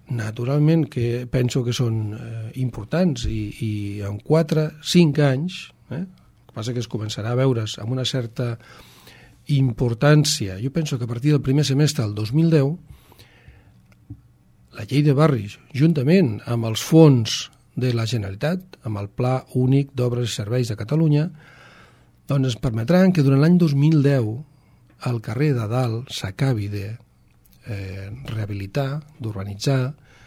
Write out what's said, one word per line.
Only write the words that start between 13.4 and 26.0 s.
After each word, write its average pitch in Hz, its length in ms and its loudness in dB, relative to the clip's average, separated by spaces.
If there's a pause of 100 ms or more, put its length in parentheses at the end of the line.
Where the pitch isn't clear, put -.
la 107 80 -10
llei 135 180 0
de 147 140 4
barris, 131 420 2 (140)
juntament 147 720 2
amb 117 220 -2
els 110 160 -4
fons 147 640 6 (280)
de 123 200 -2
la 117 120 -2
Generalitat, 113 800 -6
amb 107 140 -6
el 101 100 -8
Pla 127 300 -2 (160)
Únic 135 400 2
d'Obres 123 340 -2
i - 60 -8
Serveis 117 340 -2
de 107 80 -6
Catalunya, 151 540 2 (960)
doncs 135 240 0
ens 113 80 -6
permetran 156 560 2
que 160 80 4
durant 135 160 4
l'any 160 160 6
dos 160 240 4
mil 151 240 4
deu 131 380 0 (640)
el 120 160 -4
carrer 139 320 -2
de 110 160 -2
Dalt 120 400 -2